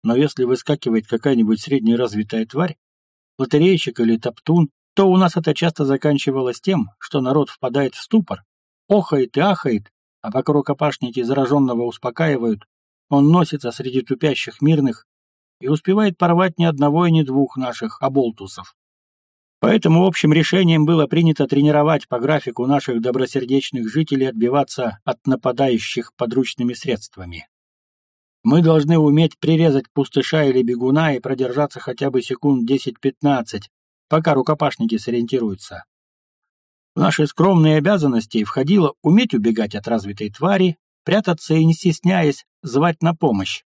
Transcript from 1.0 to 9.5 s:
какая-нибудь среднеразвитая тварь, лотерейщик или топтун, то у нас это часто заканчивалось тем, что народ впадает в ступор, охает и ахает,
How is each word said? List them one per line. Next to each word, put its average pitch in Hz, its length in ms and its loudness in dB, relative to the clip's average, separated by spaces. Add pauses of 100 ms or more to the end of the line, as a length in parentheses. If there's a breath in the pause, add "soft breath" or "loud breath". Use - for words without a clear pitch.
какая-нибудь 113 540 0
среднеразвитая 113 840 -2
тварь, 156 300 -4 (640)
лотерейщик 147 640 0
или 113 160 2
топтун, 156 540 0 (240)
то 196 140 4
у 185 60 4
нас 185 220 2
это 160 160 -2
часто 160 320 -2
заканчивалось 135 760 0
тем, 175 300 -2 (100)
что - 220 -6
народ 135 280 0
впадает 131 460 -4
в - 60 -14
ступор, - 420 -2 (460)
охает 151 480 0
и - 20 2
ахает, 151 500 0 (320)